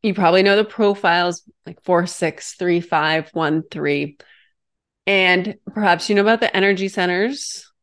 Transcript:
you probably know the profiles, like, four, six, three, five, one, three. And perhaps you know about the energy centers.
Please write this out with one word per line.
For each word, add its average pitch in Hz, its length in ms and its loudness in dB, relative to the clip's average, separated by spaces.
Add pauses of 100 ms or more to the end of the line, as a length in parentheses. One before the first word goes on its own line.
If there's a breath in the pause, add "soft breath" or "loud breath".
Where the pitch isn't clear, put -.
you 190 60 0
probably 185 280 4
know 202 140 4
the 214 80 2
profiles, 180 800 0 (220)
like, - 180 -18
four, 175 240 2
six, - 460 -6
three, 175 260 0
five, 160 540 -2
one, 160 360 -2
three. 147 460 -4 (920 soft breath)
And 190 520 2 (160)
perhaps 180 340 0
you 208 80 0
know 202 60 4
about 226 180 2
the - 160 -2
energy 196 320 0
centers. 190 800 -4 (140)